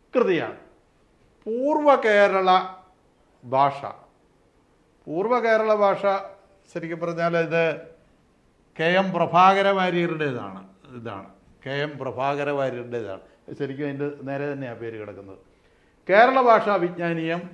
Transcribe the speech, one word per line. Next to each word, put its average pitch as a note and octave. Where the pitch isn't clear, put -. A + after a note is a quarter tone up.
കൃതിയാണ്. D#3+
പൂർവ്വ C#4+
കേരള F#3+
ഭാഷ, C3
പൂർവ്വ G3+
കേരള A3
ഭാഷ G3
ശരിക്കും E3
പറഞ്ഞാൽ E3+
ഇത് E3
കെ D#3+
എം G3
പ്രഭാകര F#3
വാര്യരുടേതാണ്. D#3
ഇതാണ് G2+
കെ C3+
എം D3+
പ്രഭാകര C#3
വാര്യരുടേതാണ്. A#2+
ശരിക്കും C3+
അതിൻ്റെ C#3
നേരെ C#3
തന്നെയാണ് B2+
പേര് A2+
കിടക്കുന്നത്. G2
കേരള B3
ഭാഷാ G#3
വിജ്ഞാനീയം E3+